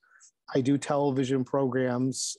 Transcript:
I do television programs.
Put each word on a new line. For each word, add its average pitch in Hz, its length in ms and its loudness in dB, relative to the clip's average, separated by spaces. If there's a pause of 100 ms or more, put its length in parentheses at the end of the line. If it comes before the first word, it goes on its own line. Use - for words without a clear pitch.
(540)
I 135 80 2
do 139 160 2
television 139 640 0
programs. 131 960 -2